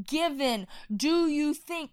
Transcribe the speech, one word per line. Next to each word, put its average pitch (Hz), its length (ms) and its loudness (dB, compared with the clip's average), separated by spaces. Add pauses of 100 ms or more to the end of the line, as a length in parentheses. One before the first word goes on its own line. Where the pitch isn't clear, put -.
given? 269 640 0 (280)
Do 330 300 4
you 294 300 2
think 330 380 -10